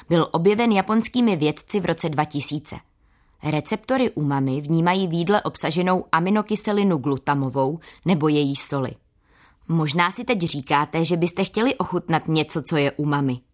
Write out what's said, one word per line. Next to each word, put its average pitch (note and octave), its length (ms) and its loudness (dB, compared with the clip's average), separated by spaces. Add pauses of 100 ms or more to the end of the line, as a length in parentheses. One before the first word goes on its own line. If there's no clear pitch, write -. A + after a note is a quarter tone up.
byl E3 240 2
objeven G#3 400 2
japonskými G#3+ 640 2
vědci D3+ 440 -2
v F3 40 -6
roce E3 240 -2
dva D3+ 160 0
tisíce. C#3+ 520 -6 (680)
Receptory G#3 680 -2
umami C#3 500 0
vnímají E3+ 480 0
v D#3+ 40 -2
jídle E3+ 300 2
obsaženou F3+ 680 0
aminokyselinu G3+ 880 0
glutamovou C3+ 800 -2 (260)
nebo D#3 240 2
její C#3+ 280 0
soli. C3+ 340 -2 (760)
Možná E3 420 2
si A#3 140 -8
teď A#3 160 0
říkáte, D3+ 640 0
že E3+ 120 2
byste F3 280 0
chtěli A#3 300 0
ochutnat E3 540 -2
něco, D#3 340 0
co E3+ 140 0
je C#3+ 160 2
umami. C#3+ 480 -2 (140)